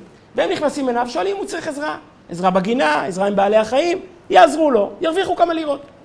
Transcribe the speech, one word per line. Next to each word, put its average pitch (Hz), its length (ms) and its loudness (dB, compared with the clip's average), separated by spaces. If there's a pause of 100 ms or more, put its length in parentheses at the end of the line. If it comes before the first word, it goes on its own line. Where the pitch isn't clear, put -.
(360)
והם 311 160 0
נכנסים 285 380 -2
אליו, 240 200 -2
שואלים 370 260 -4
אם 392 40 -8
הוא 415 80 -8
צריך 330 200 -8
עזרה. 294 300 -6 (320)
עזרה 175 200 -2
בגינה, 240 560 0
עזרה 190 220 -2
עם 208 80 -2
בעלי 202 220 2
החיים, 262 420 0 (300)
יעזרו 311 420 6
לו, 208 180 2 (120)
ירוויחו 339 340 0
כמה 339 180 2
לירות. 311 280 -4 (240)